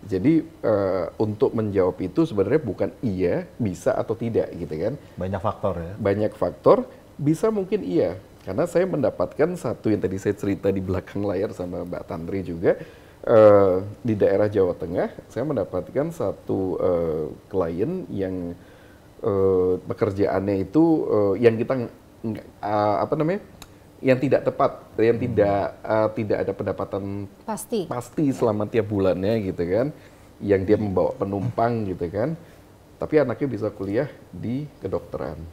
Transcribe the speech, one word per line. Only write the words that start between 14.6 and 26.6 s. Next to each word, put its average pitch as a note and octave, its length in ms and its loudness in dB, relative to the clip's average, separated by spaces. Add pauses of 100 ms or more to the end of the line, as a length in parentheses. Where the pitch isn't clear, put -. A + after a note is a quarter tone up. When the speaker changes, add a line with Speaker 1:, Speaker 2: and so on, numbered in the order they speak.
Speaker 1:
Tengah, A2+ 320 -4 (160)
saya - 160 -8
mendapatkan C3 720 -4
satu, F#2+ 640 -4
eh, E2+ 460 0 (260)
klien F#2+ 640 -2
yang, F#2 400 -4 (680)
eh, F#2+ 640 4
pekerjaannya G2 800 0
itu, D3+ 220 4 (240)
eh, G#2 340 2
yang A2+ 160 6
kita A#2 160 -2
ng-, B2 200 -4 (280)
ng-, A2 160 -4 (240)
eh, G#2 400 2
apa - 160 0
namanya, E3 240 0 (560)
yang B2+ 240 4
tidak B2+ 240 2
tepat, C3 320 0 (240)
yang A2+ 160 4
Speaker 2:
Hmm. G2+ 80 -4
Speaker 1:
tidak, G2+ 400 2 (160)
eh, A2 320 2
tidak G#2 320 -2
ada G2 80 -4
pendapatan G2 500 -4 (380)